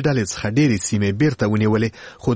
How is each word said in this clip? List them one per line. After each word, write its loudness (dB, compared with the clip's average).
ډلې 0
څخه -6
ډېرې 4
سیمې 0
بیرته 0
ونیولې، 2
خو 0